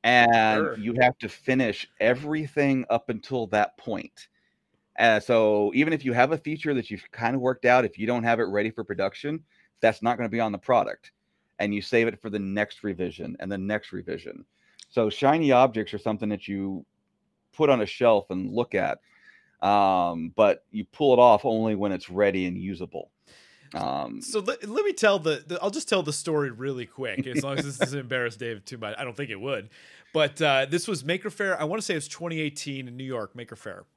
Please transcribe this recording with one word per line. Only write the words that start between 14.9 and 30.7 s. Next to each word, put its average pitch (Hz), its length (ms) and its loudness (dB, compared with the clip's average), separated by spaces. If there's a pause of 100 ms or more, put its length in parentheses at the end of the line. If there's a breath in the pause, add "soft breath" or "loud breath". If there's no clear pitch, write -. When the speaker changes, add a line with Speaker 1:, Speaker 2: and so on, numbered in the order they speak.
Speaker 1:
shiny 139 440 2
objects 117 420 4
are 104 40 -8
something 107 320 -4
that 101 180 -8
you 98 360 -6 (680)
put 147 180 2
on 120 120 4
a 101 40 0
shelf 110 440 2
and 95 200 -4
look 113 240 -4
at, - 240 -2 (640 soft breath)
um, 90 760 2
but 104 340 4
you 104 160 -6
pull 139 260 2
it 120 80 8
off 117 240 8
only 110 320 0
when 101 160 -2
it's 92 180 -8
ready 95 360 2
and 90 120 -4
usable. 90 520 -10 (640 soft breath)
Um, 64 460 -6
Speaker 3:
So - 200 -6
let, 214 280 -8
let 277 160 -2
me 403 80 0
tell 202 280 2
the, 151 260 -2
the, 175 160 -6
I'll 202 80 -2
just 285 180 -8
tell 190 140 0
the 147 100 -4
story 147 380 -2
really 123 360 -8
quick, 131 400 -8
as 135 180 -4
long 139 140 -6
as - 60 -4
this 139 140 -10
doesn't 139 220 -4
<laughs> 127 60 -12
embarrass 120 300 -4
Dave 113 280 -10
too 123 140 -16
much. 107 200 -8
I 135 60 -8
don't 120 120 -10
think 139 140 -10
it 98 100 -10
would. 113 300 -6 (420 soft breath)
But, 151 300 0
uh, 135 260 4
this 170 200 -2